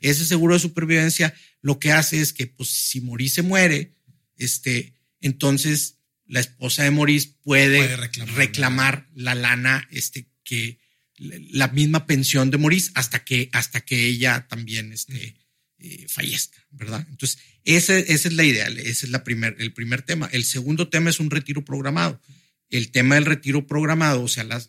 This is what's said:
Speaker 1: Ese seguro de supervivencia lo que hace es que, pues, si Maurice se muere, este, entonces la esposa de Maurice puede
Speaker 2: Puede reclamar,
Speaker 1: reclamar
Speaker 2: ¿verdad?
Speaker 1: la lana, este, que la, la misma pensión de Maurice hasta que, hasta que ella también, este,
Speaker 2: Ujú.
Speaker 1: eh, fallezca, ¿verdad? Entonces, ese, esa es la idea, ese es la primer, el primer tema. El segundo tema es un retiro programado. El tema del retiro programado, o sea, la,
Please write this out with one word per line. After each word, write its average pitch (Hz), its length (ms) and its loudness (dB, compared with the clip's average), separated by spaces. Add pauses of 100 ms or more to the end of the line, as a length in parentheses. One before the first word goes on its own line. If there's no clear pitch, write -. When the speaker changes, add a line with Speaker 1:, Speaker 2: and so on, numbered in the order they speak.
Speaker 1:
Ese 147 240 2
seguro 170 300 4
de 175 60 4
supervivencia 160 720 0 (260)
lo 139 180 0
que 151 140 2
hace 156 280 2
es 151 120 0
que, 123 140 -8
pues, - 240 -8
si - 320 -4
Maurice 123 340 -4
se 175 60 2
muere, 175 540 2 (400)
este, 123 580 -4 (260)
entonces 139 760 0 (300)
la 123 140 -2
esposa 123 440 -2
de 143 80 4
Maurice 147 500 2
puede 139 360 6
Speaker 2:
Puede 127 180 2
reclamar, 117 400 -8
Speaker 1:
reclamar 131 580 2
Speaker 2:
¿verdad? - 200 -12
Speaker 1:
la 127 200 -4
lana, 123 560 0
este, - 380 -8 (160)
que 117 340 -6 (380)
la, - 200 -16 (140)
la 131 180 0
misma 151 380 2
pensión 135 440 2
de 143 80 2
Maurice 151 360 2
hasta 123 300 -4
que, 127 280 -2
hasta 117 280 -4
que 120 260 -2
ella 123 420 0
también, 110 440 -10
este, 113 220 -12
Speaker 2:
Ujú. 117 240 -14 (420)
Speaker 1:
eh, 180 280 -20
fallezca, - 600 -6
¿verdad? 113 400 -10
Entonces, - 280 -8 (260)
ese, 175 480 2
esa 151 160 2
es 165 60 -2
la 160 100 4
idea, 117 240 2
ese 117 380 -6
es 123 40 -8
la 123 140 -4
primer, 113 340 -4
el 113 140 -6
primer 117 300 -6
tema. 160 300 -4
El 123 120 -2
segundo 151 440 -2
tema 165 220 2
es 151 80 0
un 151 120 -2
retiro 143 340 -4
programado. 151 560 -4 (500)
El 117 200 -4
tema 131 240 4
del 147 100 4
retiro 139 420 0
programado, 151 560 2
o 120 60 -4
sea, 113 160 -4
la, 117 240 -8